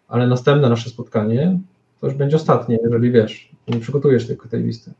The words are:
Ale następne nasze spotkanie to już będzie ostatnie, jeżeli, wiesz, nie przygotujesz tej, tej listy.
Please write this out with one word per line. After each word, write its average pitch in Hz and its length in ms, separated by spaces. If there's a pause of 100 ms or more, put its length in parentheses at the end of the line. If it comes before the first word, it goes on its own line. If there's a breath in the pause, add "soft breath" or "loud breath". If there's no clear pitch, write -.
Ale 123 200
następne 139 420
nasze 117 200
spotkanie 117 720 (420)
to 143 60
już 135 80
będzie 143 200
ostatnie, 123 480
jeżeli, 117 280
wiesz, 110 400 (160)
nie 120 120
przygotujesz 135 480
tej, - 100
tej 117 260
listy. 117 360